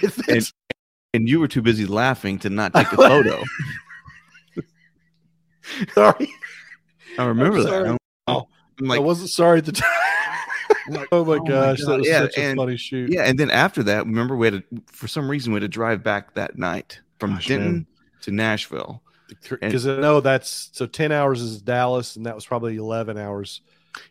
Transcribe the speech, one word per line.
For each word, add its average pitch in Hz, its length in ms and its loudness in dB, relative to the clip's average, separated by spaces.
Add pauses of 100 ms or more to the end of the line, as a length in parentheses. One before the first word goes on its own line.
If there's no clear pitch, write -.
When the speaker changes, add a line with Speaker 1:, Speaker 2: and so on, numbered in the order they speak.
Speaker 1:
with - 180 -2
it. - 160 0
Speaker 2:
And, 113 160 0 (640)
and 113 140 2
you 160 100 4
were 151 80 2
too 123 160 -2
busy 110 240 4
laughing 104 520 0
to 101 120 -4
not 101 240 -2
take - 160 4
the - 60 0
Speaker 1:
<laughs> - 0 -
Speaker 2:
photo. 131 460 6 (2500)
Speaker 1:
Sorry. 208 360 6 (880)
Speaker 2:
I 123 80 -2
remember 131 320 2
Speaker 1:
I'm 131 60 4
Speaker 2:
that. - 60 0
Speaker 1:
sorry. 190 200 0
Speaker 2:
I'm, 120 80 0 (300)
Speaker 1:
Oh, 135 200 -2 (320)
Speaker 2:
I'm 131 80 -4
like, 127 100 0
Speaker 1:
I 139 40 2
wasn't 170 280 0
sorry 170 300 6
at 151 60 0
the 156 80 -4
time. 679 180 0
<laughs> 784 960 -2
Speaker 2:
I'm 139 60 -8
like, 139 180 -8
Speaker 1:
Oh 170 140 2
my 160 100 2
Speaker 2:
"Oh 147 80 -2
my 160 60 -6
Speaker 1:
gosh, 135 300 2
that 143 80 -6
Speaker 2:
God." 135 120 2
Speaker 1:
was 135 80 0
Speaker 2:
Yeah, 160 140 4
Speaker 1:
such - 160 -2
a 147 40 0
Speaker 2:
and 135 160 -2
Speaker 1:
funny 127 200 -2
shoot. 127 340 -6
Speaker 2:
yeah, 175 120 0
and 131 140 2
then 147 140 2
after 143 320 2
that, 101 220 0
remember 117 320 -2
we 113 100 4
had 98 220 -2
to, 117 180 -12
for - 200 -16
some 139 220 -6
reason, 131 240 -4
we 104 40 0
had 101 40 -4
to 104 60 -2
drive 113 360 -4
back 101 320 -4
that - 220 -8
night 90 420 -6 (200)
from 98 140 -4
Speaker 1:
Gosh, 90 140 -6
Speaker 2:
Denton 139 260 0
Speaker 1:
man. 165 140 -4 (340)
Speaker 2:
to 104 100 -10
Nashville. 107 680 -4 (600)
And 107 100 -2
Speaker 1:
'Cause 127 160 -2
I 135 120 -2
know 147 220 4
that's, - 520 0
so 127 120 -6
ten 151 260 -2
hours 139 300 2
is 110 200 -8
Dallas, 123 540 -2
and 110 100 -12
that 117 100 -8
was 107 100 -16
probably 117 320 -4
eleven 110 400 -6
hours. 101 440 -10 (500)